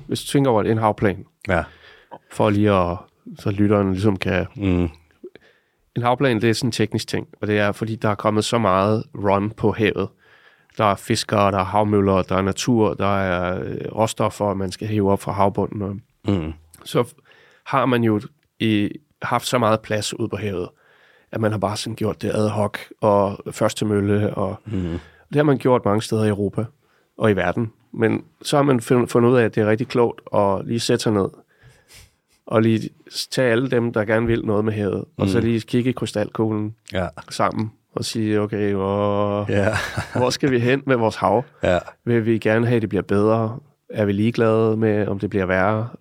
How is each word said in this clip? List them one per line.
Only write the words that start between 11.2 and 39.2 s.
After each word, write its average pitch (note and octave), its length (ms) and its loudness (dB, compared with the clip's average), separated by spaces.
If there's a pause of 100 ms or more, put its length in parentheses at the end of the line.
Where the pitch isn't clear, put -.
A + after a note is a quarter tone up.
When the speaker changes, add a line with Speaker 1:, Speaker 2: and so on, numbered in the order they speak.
Speaker 1:
der G2 60 0
er F#2 60 2
havmøller, G2 580 2
der F#2 140 -2
er F#2+ 60 2
natur, G2+ 520 0
der G2+ 240 -2
er, F2+ 460 -2
øh, A2 120 -8 (200)
råstoffer, G#2 580 -2
man F#2+ 160 -4
skal - 180 -10
hive G#2 220 2
op G2 120 2
fra - 100 -6
havbunden. G2 500 0
Og G2 140 -6 (320)
Speaker 2:
Mhm. E2 240 0 (320)
Speaker 1:
så - 180 -2
f-, - 120 -6 (520)
har B2+ 200 0
man A#2+ 180 2
jo G#2+ 160 2 (380)
i, G#2+ 320 0 (320)
haft A#2+ 240 -4
så B2+ 120 0
meget A2 220 2
plads - 380 -6
ude A2+ 100 -4
på G#2 80 -6
havet, G2 320 -6 (640)
at A2 80 -4
man A2 100 2
har G#2+ 80 -4
bare G2 180 -2
sådan A2+ 200 -8
gjort G#2 260 -4
det G#2+ 120 -4
ad G#2+ 140 2
hoc, G#2 260 -2 (260)
og G2+ 380 2 (120)
først - 280 -2
til A2 80 -2
mølle, G#2 480 0
og F#2+ 320 -4
Speaker 2:
Mhm. F2+ 320 -4 (300)
Speaker 1:
det - 80 -4
har D3 60 2
man C#3+ 160 2
gjort B2 260 2
mange G#2+ 180 2
steder A2 220 -2
i G#2+ 40 2
Europa G2+ 360 -2 (540)
og A2+ 120 4
i G2+ 60 6
verden. F2+ 360 -2 (200)
Men A2 320 0 (180)
så - 140 -2
har C#3+ 60 4
man C3+ 180 2
fund-, A#2+ 280 2
fundet A#2+ 220 4
ud C3 60 4
af, A#2+ 80 4
at G#2+ 100 -2
det A#2+ 80 0
er G#2 80 2
rigtig A2 180 0
klogt A#2+ 320 0 (140)
at G2 320 0
lige A#2 140 -2
sætte A#2+ 220 0
sig A#2 100 0
ned, G2 160 2 (1160)
og A2 160 2
lige A2+ 260 2 (220)
s-, - 180 -10
tage C3 220 0
alle B2 200 0
dem, A#2 220 0
der A2 120 0
gerne A2+ 220 0
vil A2+ 180 0
noget G#2+ 200 0
med A2 80 0
havet, G2+ 320 -2 (120)
og G2+ 120 0
så F#2+ 100 2
Speaker 2:
Mhm. A2+ 80 0
Speaker 1:
lige A2+ 140 0
kigge B2 300 -2
i - 20 -2
krystalkuglen A2 840 -4 (180)
Speaker 2:
Ja. F#2+ 140 -4 (240)
Speaker 1:
sammen, A2 420 -2 (200)
og A#2 120 -4
sige, G#2+ 360 -2
"Okay, G#2 340 -2
hvor, G2+ 720 0